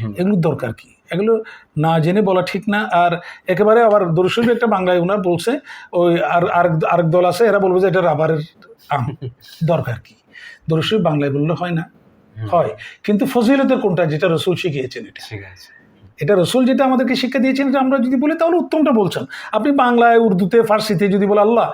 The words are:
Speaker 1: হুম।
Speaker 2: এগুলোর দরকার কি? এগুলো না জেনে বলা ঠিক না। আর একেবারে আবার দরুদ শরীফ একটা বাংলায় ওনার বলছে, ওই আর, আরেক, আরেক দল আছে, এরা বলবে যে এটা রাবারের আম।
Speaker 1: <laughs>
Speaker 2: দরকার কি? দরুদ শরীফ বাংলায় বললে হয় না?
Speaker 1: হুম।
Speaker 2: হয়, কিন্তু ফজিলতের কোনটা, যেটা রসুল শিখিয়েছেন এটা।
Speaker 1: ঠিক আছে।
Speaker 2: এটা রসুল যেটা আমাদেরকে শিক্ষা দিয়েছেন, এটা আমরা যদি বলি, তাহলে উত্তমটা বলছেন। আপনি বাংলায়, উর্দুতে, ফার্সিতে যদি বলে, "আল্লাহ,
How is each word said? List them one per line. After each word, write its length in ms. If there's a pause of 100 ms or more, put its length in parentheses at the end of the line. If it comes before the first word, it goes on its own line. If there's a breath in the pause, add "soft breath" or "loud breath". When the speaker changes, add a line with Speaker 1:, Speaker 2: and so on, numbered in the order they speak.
Speaker 1:
হুম। 160
Speaker 2:
এগুলোর 220
দরকার 320
কি? 160 (240)
এগুলো 320 (340 loud breath)
না 200
জেনে 240
বলা 200
ঠিক 260
না। 100
আর 420 (260 loud breath)
একেবারে 360
আবার 320
দরুদ 160
শরীফ 200
একটা 160
বাংলায় 340
ওনার 180
বলছে, 420 (320 loud breath)
ওই 300
আর, 260
আরেক, 360
আরেক 220
দল 180
আছে, 200
এরা 140
বলবে 220
যে 60
এটা 160
রাবারের 360 (500)
আম। 320
Speaker 1:
<laughs> 440
Speaker 2:
দরকার 300 (100)
কি? 100 (540 loud breath)
দরুদ 160
শরীফ 180
বাংলায় 300
বললে 220
হয় 160
না? 200 (460)
Speaker 1:
হুম। 120
Speaker 2:
হয়, 220 (340 loud breath)
কিন্তু 220
ফজিলতের 540
কোনটা, 260
যেটা 240
রসুল 260
শিখিয়েছেন 500
এটা। 220
Speaker 1:
ঠিক 160
আছে। 300 (460)
Speaker 2:
এটা 140
রসুল 320
যেটা 180
আমাদেরকে 300
শিক্ষা 240
দিয়েছেন, 300
এটা 120
আমরা 180
যদি 180
বলি, 220
তাহলে 180
উত্তমটা 360
বলছেন। 320 (280 loud breath)
আপনি 200
বাংলায়, 460
উর্দুতে, 440
ফার্সিতে 460
যদি 180
বলে, 140
"আল্লাহ, 340